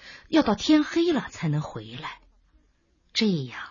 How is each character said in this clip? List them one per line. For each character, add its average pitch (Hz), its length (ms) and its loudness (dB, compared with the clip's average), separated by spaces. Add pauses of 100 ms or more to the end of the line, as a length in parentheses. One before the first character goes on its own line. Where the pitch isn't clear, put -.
(280)
要 311 140 4
到 208 140 2
天 302 280 4
黑 339 300 0
了 226 160 -2
才 - 180 -6
能 151 140 0
回 110 240 -12 (100)
来， - 260 -14 (920)
这 220 160 2
样 135 300 -2 (120)